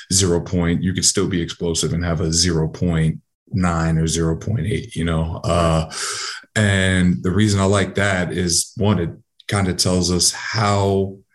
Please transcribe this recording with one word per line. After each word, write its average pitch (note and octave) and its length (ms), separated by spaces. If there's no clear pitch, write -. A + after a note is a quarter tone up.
zero F2+ 300
point, E2+ 420
you F#2 100
could F2 120
still F2+ 240
be E2+ 120
explosive E2 520
and E2+ 100
have E2+ 160
a D#2+ 140
zero E2 340
point D#2+ 540
nine E2 440
or D#2+ 100
zero E2 280
point F#2 320
eight, D#2+ 280
you E2 100
know? D#2+ 380
Uh, E2 480
and F#2+ 680
the F#2 80
reason G2+ 280
I G2 60
like F#2+ 300
that F#2+ 360
is, E2+ 460
one, G2 220
it E2 100
kinda F#2+ 260
tells F2+ 380
us F2 200
how, G2 840